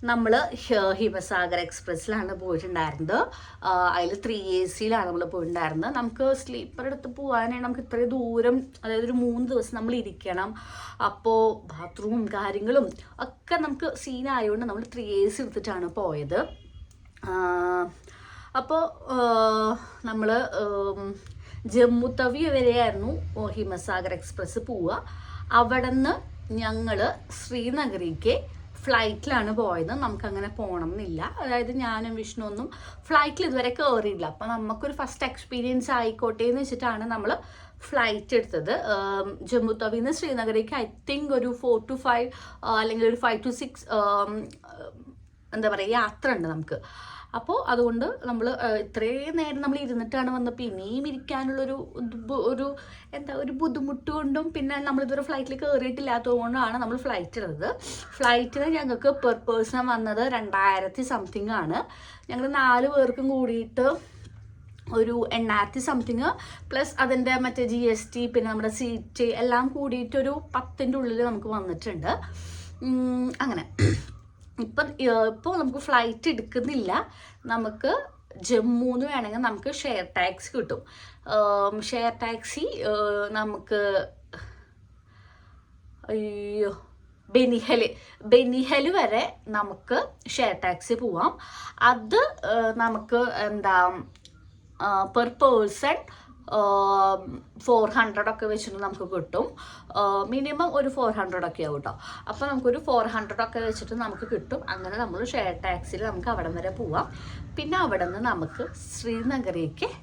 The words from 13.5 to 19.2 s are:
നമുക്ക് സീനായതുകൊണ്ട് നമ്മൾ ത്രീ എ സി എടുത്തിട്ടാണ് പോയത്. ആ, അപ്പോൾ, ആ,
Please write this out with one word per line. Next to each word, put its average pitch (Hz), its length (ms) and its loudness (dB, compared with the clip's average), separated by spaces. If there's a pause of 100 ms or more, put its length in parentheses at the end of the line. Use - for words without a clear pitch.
നമുക്ക് 302 400 -2
സീനായതുകൊണ്ട് 247 720 -2
നമ്മൾ 220 180 -4 (100)
ത്രീ 208 320 2
എ 214 40 6
സി 214 120 -6
എടുത്തിട്ടാണ് 196 460 -4
പോയത്. 165 600 -2 (800)
ആ, - 60 -4 (1300)
അപ്പോൾ, 311 260 2 (300)
ആ, 254 60 0 (840)